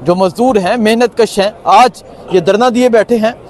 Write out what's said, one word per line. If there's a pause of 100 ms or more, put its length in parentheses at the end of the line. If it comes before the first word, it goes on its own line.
जो
मजदूर
हैं,
मेहनत
कश
हैं, (140)
आज (300)
ये
धरना
दिए
बैठे
हैं। (160)